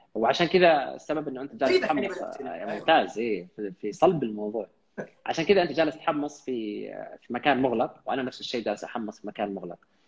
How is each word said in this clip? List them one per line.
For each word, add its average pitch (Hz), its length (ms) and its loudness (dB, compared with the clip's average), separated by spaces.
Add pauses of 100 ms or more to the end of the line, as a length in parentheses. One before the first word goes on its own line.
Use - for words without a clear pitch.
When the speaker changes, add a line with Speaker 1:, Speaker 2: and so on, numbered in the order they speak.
(160)
Speaker 1:
وعشان 123 320 2
كذا 151 480 6
السبب 147 320 -6
إنه 131 140 -8
أنت 143 140 -12
جالس 135 160 2
Speaker 2:
زيد 370 120 4
الحين 147 260 0
Speaker 1:
تحمص، - 100 -8
Speaker 2:
بالأسئلة. - 300 -8
Speaker 1:
آه، - 40 -8
Speaker 2:
أيوة. 104 260 -6
Speaker 1:
ممتاز، - 400 4
إيه، 104 360 -2
في، 101 260 -6
في 104 100 -4
صلب 143 320 4
الموضوع. 107 440 -4 (580)
عشان 156 200 -2
كذا 196 160 6
أنت 165 100 0
جالس 156 240 2
تحمص 147 500 -4
في، 104 480 -6
آه، - 240 -12 (100)
في 117 60 -8
مكان 131 280 4
مغلق، 123 440 0
وأنا 127 180 -2
نفس - 160 -8
الشيء 110 260 -6
جالس 104 180 -2
أحمص 107 380 -8
في 101 60 -10
مكان 101 260 -6
مغلق. 90 240 -10 (300)